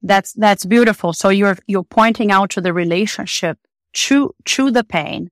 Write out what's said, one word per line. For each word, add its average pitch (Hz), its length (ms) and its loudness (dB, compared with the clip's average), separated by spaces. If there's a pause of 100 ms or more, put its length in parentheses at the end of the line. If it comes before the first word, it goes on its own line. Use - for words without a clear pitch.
That's, 196 320 0
that's 208 320 2
beautiful. 214 480 2
So - 160 0
you're, 196 280 2 (100)
you're 190 160 -2
pointing 220 480 0
out 196 200 2
to - 100 -6
the 180 120 -2
relationship, 175 840 -4 (360)
to, - 400 0 (120)
to 269 260 0
the 233 120 2
pain. 165 480 -6